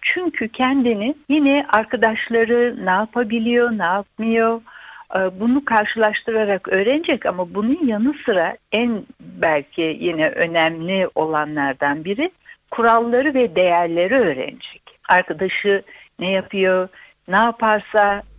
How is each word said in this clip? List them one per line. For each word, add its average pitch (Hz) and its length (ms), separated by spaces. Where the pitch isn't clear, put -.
Çünkü 339 460
kendini 254 680
yine 285 400
arkadaşları 226 1160
ne 185 40
yapabiliyor, 233 800
ne 208 120
yapmıyor, 226 760
e, 185 240
bunu 247 260
karşılaştırarak 214 1000
öğrenecek 233 580
ama 180 280
bunun 226 320
yanı 226 280
sıra 185 320
en 226 320
belki 160 800
yine 160 300
önemli 165 880
olanlardan 151 880
biri 226 260
kuralları 233 640
ve 240 220
değerleri 175 600
öğrenecek. - 680
Arkadaşı 185 720
ne 180 120
yapıyor, 185 560
ne 180 80
yaparsa 214 840